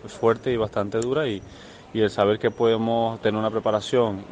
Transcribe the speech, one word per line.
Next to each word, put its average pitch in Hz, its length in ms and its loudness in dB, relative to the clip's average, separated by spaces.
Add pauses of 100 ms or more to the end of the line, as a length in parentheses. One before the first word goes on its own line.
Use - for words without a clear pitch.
fuerte 113 460 0
y 120 40 0
bastante 107 420 -2
dura 131 300 -2
y, 101 140 -6 (500)
y 110 80 -2
el 104 100 4
saber 104 300 2
que 117 100 2
podemos 113 720 0
tener 107 160 0
una 110 120 0
preparación 107 800 0